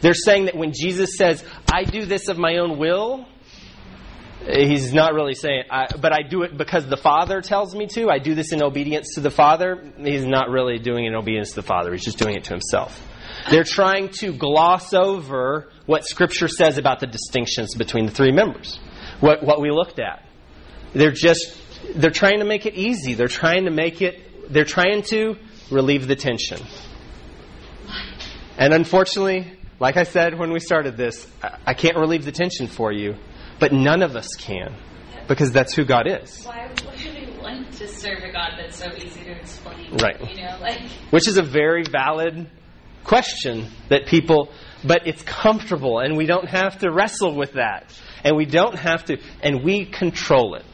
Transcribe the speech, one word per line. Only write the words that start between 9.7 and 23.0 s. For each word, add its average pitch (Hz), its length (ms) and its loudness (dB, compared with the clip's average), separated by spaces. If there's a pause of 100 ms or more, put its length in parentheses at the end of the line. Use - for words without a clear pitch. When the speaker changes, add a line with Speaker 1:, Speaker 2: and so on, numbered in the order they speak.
Speaker 1:
He's 143 260 -2
not 131 240 2
really 127 300 0
doing 120 260 -2
it 113 40 -2
in 110 60 -4
obedience 107 360 -4
to - 60 -10
the 104 100 -8
Father. 87 260 0
He's 90 120 -6
just 107 140 -6
doing 107 160 0
it 98 100 -8
to - 100 -10
himself. - 440 -4 (520)
They're 160 140 6
trying 190 440 2 (120)
to 196 120 -4
gloss 156 600 2
over 151 760 0 (160)
what 151 220 2
Scripture - 420 0
says 156 300 4
about 131 220 2
the 135 60 -6
distinctions 117 680 -4
between 113 320 0
the 107 60 -2
three 135 200 6
members, - 480 0 (400)
what, 151 240 6
what 151 160 4
we 147 100 0
looked 165 300 0
at. 98 240 -8 (720)
They're 147 180 6
just, 165 440 2 (380)
they're 160 160 4
trying 202 280 4
to 208 80 0
make 208 200 -2
it 214 80 -4
easy. 190 400 -2